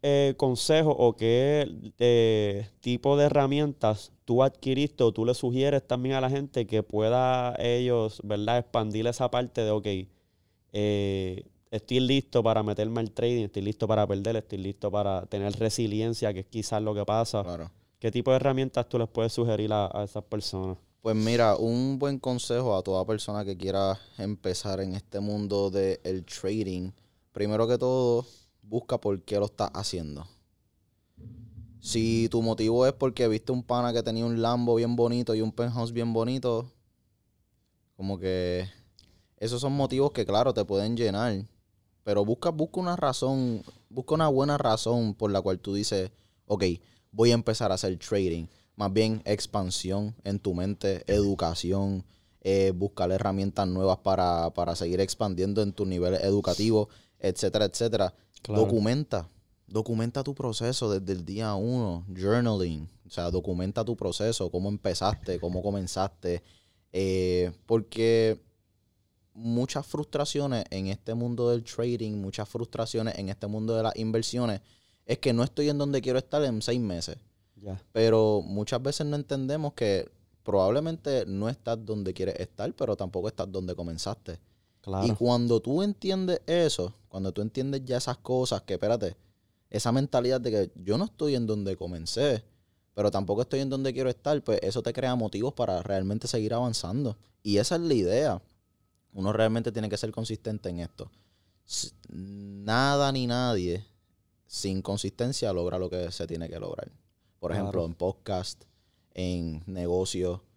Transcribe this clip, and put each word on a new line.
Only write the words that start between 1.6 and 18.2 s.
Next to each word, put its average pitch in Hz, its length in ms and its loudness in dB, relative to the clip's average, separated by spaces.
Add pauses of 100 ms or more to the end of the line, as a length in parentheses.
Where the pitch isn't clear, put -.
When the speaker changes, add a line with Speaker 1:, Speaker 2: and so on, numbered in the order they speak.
Speaker 1:
eh, 110 680 4 (120)
tipo 123 380 2
de 143 80 6
herramientas 139 880 2 (140)
tú 120 160 4
adquiriste 135 640 2
o 113 80 6
tú 113 140 -2
le 123 100 2
sugieres 135 500 0
también 127 300 -2
a 131 60 2
la 131 80 0
gente 139 360 -2
que 107 160 0
pueda 123 800 2
ellos, 120 640 2
¿verdad? 104 360 0
Expandir 110 460 -2
esa 120 240 0
parte 123 320 -2
de, 107 100 2
ok, 107 160 0 (880)
eh, 98 720 0 (240)
estoy 123 320 0
listo 127 420 2
para 110 200 4
meterme 107 360 0
al 113 120 -2
trading, 120 340 0
estoy 101 160 -6
listo 104 260 -2
para 107 200 4
perder, 101 300 -2
estoy 107 200 -8
listo 98 340 -4
para 98 360 0
tener 101 300 -2
resiliencia, 110 760 0
que 92 80 -6
es - 60 -10
quizás 107 340 -4
lo 107 120 -2
que 101 120 -2
pasa. 110 380 0
Speaker 2:
Claro. 85 280 -8 (280)
Speaker 1:
¿Qué 113 120 -2
tipo 120 200 2